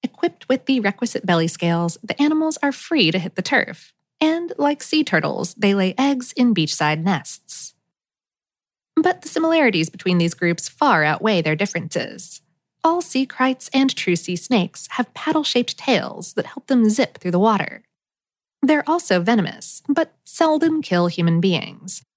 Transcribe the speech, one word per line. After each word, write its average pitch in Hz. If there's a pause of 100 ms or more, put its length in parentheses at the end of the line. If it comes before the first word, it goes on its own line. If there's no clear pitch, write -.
Equipped -
with 262
the 262
requisite 208
belly 165
scales, 170
the -
animals 311
are 277
free 240
to 180
hit 175
the 185
turf. - (300)
And 339
like 285
sea 311
turtles, -
they 196
lay 185
eggs 262
in 240
beachside 156
nests. - (1200)
But -
the -
similarities 285
between 180
these 170
groups 170
far 214
outweigh 170
their 156
differences. - (440)
All 339
sea 262
krites 262
and 269
true -
sea 175
snakes 180
have -
paddle-shaped 294
tails -
that -
help -
them 240
zip 220
through 180
the 175
water. 214 (800)
They're 294
also 302
venomous, -
but 320 (100)
seldom 311
kill 175
human 170
beings. 175 (120)